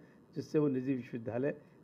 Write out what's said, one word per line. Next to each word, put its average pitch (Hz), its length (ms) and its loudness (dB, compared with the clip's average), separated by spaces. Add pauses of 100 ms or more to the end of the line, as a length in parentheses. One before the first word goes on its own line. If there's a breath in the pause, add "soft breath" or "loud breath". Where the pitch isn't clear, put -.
(360 loud breath)
जिससे 151 240 0
वो 151 80 4
निजी 131 280 2
विश्वविद्यालय 120 600 -2 (260 loud breath)